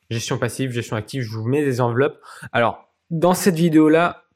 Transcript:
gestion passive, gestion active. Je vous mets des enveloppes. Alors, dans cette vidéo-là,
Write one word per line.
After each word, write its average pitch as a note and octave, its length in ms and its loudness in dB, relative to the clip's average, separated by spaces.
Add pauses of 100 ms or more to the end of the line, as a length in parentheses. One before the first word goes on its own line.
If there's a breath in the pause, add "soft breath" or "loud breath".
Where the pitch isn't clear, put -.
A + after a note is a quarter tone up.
(120)
gestion A#2 260 -4
passive, B2+ 340 -4
gestion A#2 260 -6
active. B2+ 260 -8
Je A2 120 -12
vous A2 120 -8
mets D3 160 0
des B2+ 180 -2
enveloppes. B2 380 0 (320 loud breath)
Alors, A#2 420 -2 (160)
dans E3+ 240 2
cette F3 220 0
vidéo-là, D#3 720 4 (100)